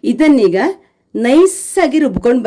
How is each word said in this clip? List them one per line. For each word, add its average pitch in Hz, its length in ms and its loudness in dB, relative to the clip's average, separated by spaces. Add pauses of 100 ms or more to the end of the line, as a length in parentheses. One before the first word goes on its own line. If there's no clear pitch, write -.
(120)
ಇದನ್ನೀಗ 240 460 2 (680)
ನೈಸಾಗಿ 311 760 0
ರುಬ್ಕೊಂಡು 240 440 -2